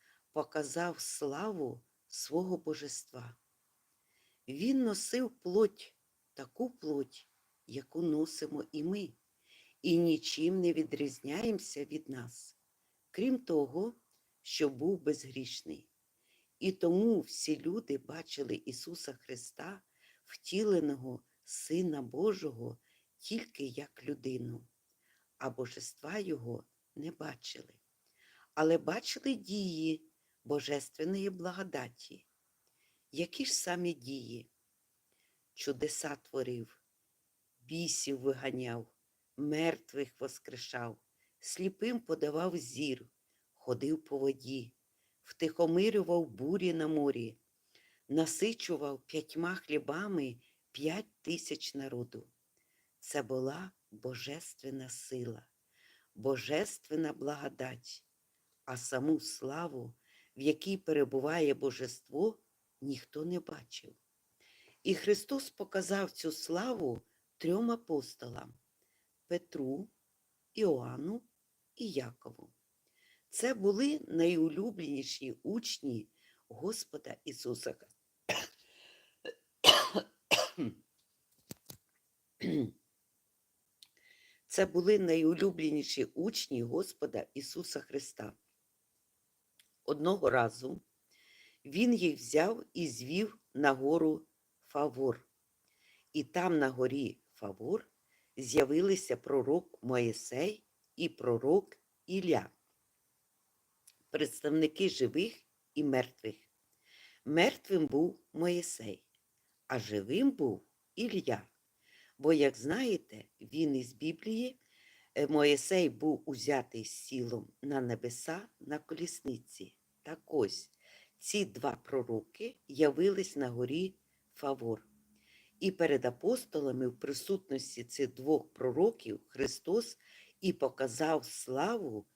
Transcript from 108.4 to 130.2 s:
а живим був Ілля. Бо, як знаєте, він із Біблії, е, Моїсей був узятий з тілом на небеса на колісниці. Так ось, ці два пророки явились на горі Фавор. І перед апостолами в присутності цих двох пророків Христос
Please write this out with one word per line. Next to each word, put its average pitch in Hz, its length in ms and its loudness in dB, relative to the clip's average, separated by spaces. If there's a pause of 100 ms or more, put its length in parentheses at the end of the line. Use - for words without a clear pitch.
а 131 120 -2
живим 117 520 2
був 123 360 0 (280)
Ілля. 180 480 -2 (760)
Бо, 151 140 6
як 143 240 6
знаєте, 165 680 -2 (160)
він 139 360 0
із 127 160 -2
Біблії, 220 680 -4 (540)
е, 143 120 4
Моїсей 147 600 6
був 139 380 0
узятий 127 580 -2
з - 180 -12
тілом 120 500 -4 (100)
на 139 180 0
небеса 123 680 -4 (120)
на 139 180 -6
колісниці. 135 1000 -8 (260)
Так 156 240 -10
ось, - 460 0 (460)
ці 208 260 0
два 127 320 -4
пророки 123 800 -4 (120)
явились 156 680 4
на 135 120 0
горі 135 480 -2 (360)
Фавор. 117 540 -2 (760)
І 190 100 4
перед 147 340 4
апостолами 131 840 0
в 127 120 -6
присутності 135 840 -4
цих 127 300 -2
двох 139 380 0
пророків 131 760 0
Христос 170 720 -2 (460)